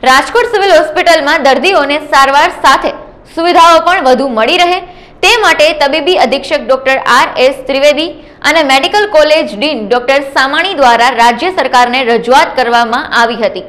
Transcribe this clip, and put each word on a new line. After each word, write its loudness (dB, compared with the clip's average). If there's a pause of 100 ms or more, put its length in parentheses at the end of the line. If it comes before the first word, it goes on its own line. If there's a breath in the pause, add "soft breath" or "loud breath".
રાજકોટ 2
સિવિલ 0
હોસ્પિટલમાં 2
દર્દીઓને 0
સારવાર 0
સાથે 0 (460)
સુવિધાઓ 4
પણ 0
વધુ 0
મળી 0
રહે 0 (420 loud breath)
તે 2
માટે 2
તબીબી -2
અધિક્ષક -2
ડોક્ટર -2
આર 0
એસ 2 (100)
ત્રિવેદી 0 (320 loud breath)
અને 0
મેડિકલ 0
કોલેજ 2
ડીન -4
ડોક્ટર 0
સામાણી -2
દ્વારા 2
રાજ્ય 0
સરકારને 0
રજૂઆત 0
કરવામાં -2
આવી -2
હતી. -6